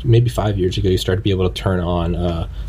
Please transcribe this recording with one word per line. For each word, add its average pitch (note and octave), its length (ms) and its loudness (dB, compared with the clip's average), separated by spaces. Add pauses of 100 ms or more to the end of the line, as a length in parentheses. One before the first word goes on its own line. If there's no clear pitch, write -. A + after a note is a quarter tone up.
maybe A#2+ 260 4
five G#2 280 0
years F2+ 200 0
ago, G2+ 120 2
you F#2 80 4
started F#2+ 240 0
to - 20 -4
be G2+ 80 0
able F#2 160 2
to F2 60 -6
turn F#2+ 260 -2
on, F2 360 0
uh, E2+ 320 -2 (200)